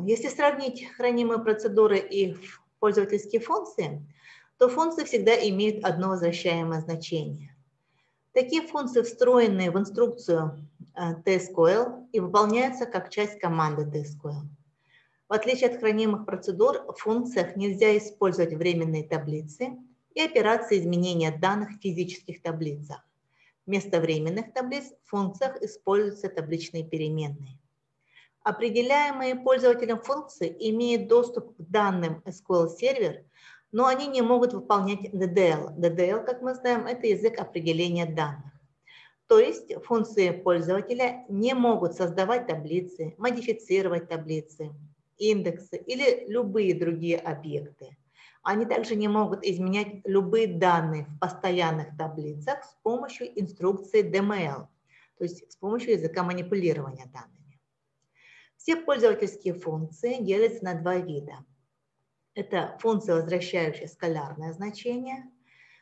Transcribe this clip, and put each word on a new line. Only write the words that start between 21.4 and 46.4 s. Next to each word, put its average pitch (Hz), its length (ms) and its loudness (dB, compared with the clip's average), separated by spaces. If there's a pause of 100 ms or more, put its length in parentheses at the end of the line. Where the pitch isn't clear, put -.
в - 100 -16
физических 180 600 -6
таблицах. 147 600 -8 (600)
Вместо 190 360 0
временных 165 520 -2
таблиц 269 380 -6 (140)
в - 40 -20
функциях 202 520 -4
используются 202 680 -2
табличные 160 540 -6
переменные. 151 760 -6 (840)
Определяемые 254 920 0
пользователем 240 640 4
функции 285 520 -6 (180)
имеют 233 360 0
доступ 240 480 2
к - 60 -18
данным 175 640 0
S - 160 -14
Q 185 140 0
L 170 140 4
сервер, 233 540 -2 (480)
но 233 140 2
они 262 220 2
не 262 140 0
могут 240 300 4
выполнять 196 640 0
D 185 140 0
D 180 240 6
L. 151 260 -2
D 170 140 2
D 175 180 2
L, 220 160 -2
как 247 160 -4
мы 254 140 -4
знаем, 247 320 -2
это 247 200 -4
язык 208 320 2
определения 170 640 -2
данных. 151 460 -6 (760)
То 220 120 8
есть - 340 0 (120)
функции 202 460 2
пользователя 190 960 0
не 214 240 0
могут 220 400 2
создавать 190 540 0
таблицы, 160 720 -4
модифицировать 190 920 -2
таблицы, 156 640 -8 (460)
индексы 180 600 -2
или 254 500 0
любые 208 460 0